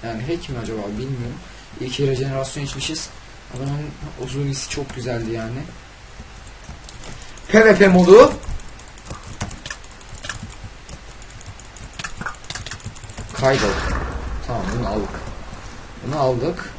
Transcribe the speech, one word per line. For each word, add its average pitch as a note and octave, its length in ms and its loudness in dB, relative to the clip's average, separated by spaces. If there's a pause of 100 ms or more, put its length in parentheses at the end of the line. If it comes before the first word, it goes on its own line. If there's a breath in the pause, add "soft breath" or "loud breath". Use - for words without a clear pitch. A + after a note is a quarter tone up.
yani A2+ 180 -6
hack E3+ 260 -4
mi B2+ 140 -4
acaba G#2+ 260 -4
bilmiyorum. A#2+ 500 -6 (420 loud breath)
İyi B2+ 100 -4
ki C#3 160 0
rejenerasyon C3+ 580 -2
içmişiz. C#3 440 -4 (480)
Adamın C#3+ 340 -4 (340)
Ozuni'si C#3 460 -4
çok - 240 -6
güzeldi A#2 360 -4
yani. A2+ 320 -4 (1900 loud breath)
P A3 160 10
V G#3+ 120 10
P G3 120 10
modu. F#3 440 12 (4000)
Kaybol. C3 340 4 (800)
Tamam, A2+ 160 -2 (160)
bunu A2+ 100 -2
aldık. G2 320 -2 (840)
Bunu D3 120 -2
aldık. C3 600 0